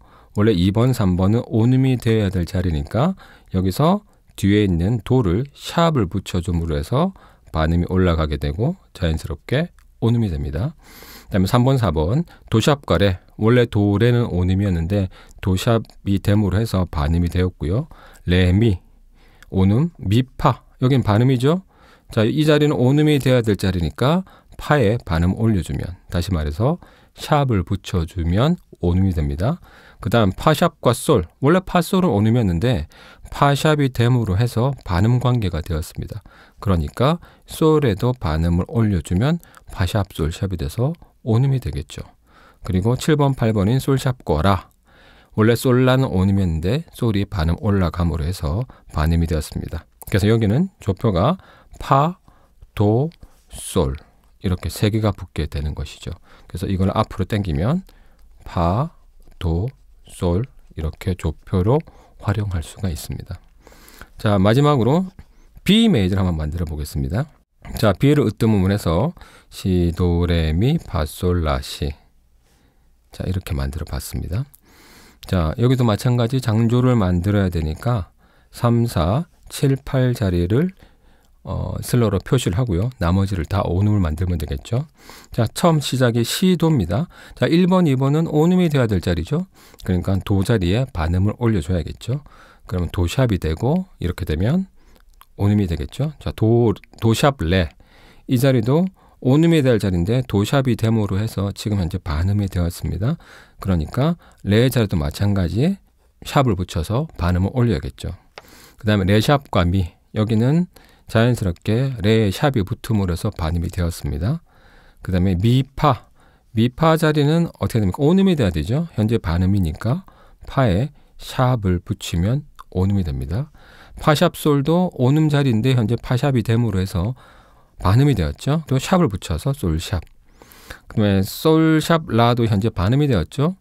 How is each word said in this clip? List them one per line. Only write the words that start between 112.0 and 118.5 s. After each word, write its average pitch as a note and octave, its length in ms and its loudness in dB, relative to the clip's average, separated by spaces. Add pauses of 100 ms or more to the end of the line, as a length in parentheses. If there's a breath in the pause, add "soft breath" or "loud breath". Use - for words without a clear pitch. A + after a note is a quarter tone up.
레에 G#2+ 300 2
샵이 C3 320 0
붙음으로 G2 480 -2
해서 E2+ 180 -4
반음이 E2+ 400 -4
되었습니다. E2+ 720 -4 (600 soft breath)
그다음에 F#2 340 0
미파, B2+ 720 0 (440 soft breath)
미파 C#3+ 460 2
자리는 D#3 500 2 (120)
어떻게 G2+ 200 -2
됩니까? F#2 200 0
온음이 F3+ 360 4
돼야 A#2 140 2
되죠. F#2 440 -2